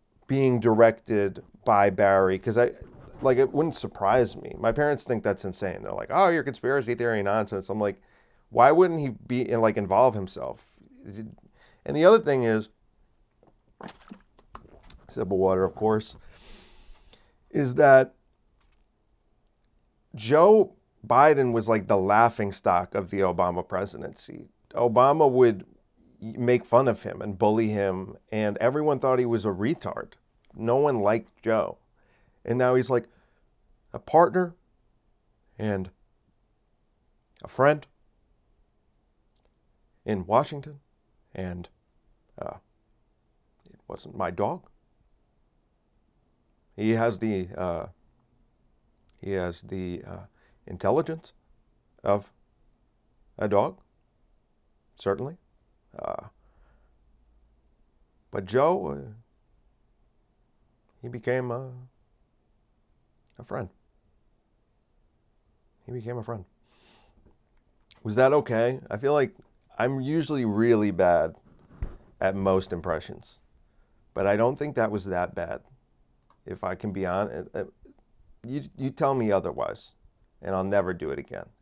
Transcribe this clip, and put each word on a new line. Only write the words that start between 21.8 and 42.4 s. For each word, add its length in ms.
the 100
laughing 560
stock 420
of 140
the 100
Obama 480
presidency. 800
Obama 540
would 360
y-, 160
make 260
fun 240
of 160
him 180
and 160
bully 300
him, 480
and 280
everyone 400
thought 200
he 60
was 180
a 60
retard. 640
No 220
one 240
liked 420
Joe. 360
And 120
now 180
he's, 140
like, 200
a 80
partner 560
and 340
a 60
friend 360
in 200
Washington, 540
and, 320